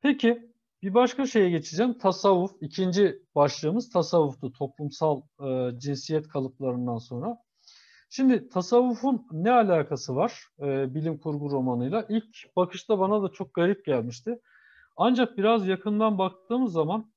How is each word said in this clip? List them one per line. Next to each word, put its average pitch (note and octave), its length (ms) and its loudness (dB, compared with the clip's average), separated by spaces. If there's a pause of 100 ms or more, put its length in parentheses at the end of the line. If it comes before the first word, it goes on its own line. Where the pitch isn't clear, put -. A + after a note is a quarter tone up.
Peki, A#3+ 480 0 (320)
bir F#3+ 120 -6
başka B3+ 320 2
şeye G3+ 240 2
geçeceğim. E3+ 480 -2
Tasavvuf, F#3+ 520 2 (100)
ikinci F3+ 600 0 (120)
başlığımız D#3 560 0
tasavvuftu, D#3 600 0
toplumsal, D3 680 -4 (200)
e, B2+ 380 -4
cinsiyet C#3+ 500 -6
kalıplarından B2 680 -6
sonra. C#3 400 -10 (720)
Şimdi C4 360 2
tasavvufun A#3+ 840 0
ne E3+ 200 0
alakası D#3 640 2
var, G3 300 -2 (140)
e, C3+ 340 -2
bilim D#3 240 -4
kurgu D3 320 -6
romanıyla? C3 580 -2
İlk - 480 -6
bakışta F#3 420 0
bana G3+ 240 2
da F#3 60 -4
çok - 260 -10
garip F#3 300 0
gelmişti. C3 560 -4 (560)
Ancak A#3+ 420 2
biraz G#3 300 4
yakından G#3 500 0
baktığımız G3+ 540 -2
zaman E3 440 -2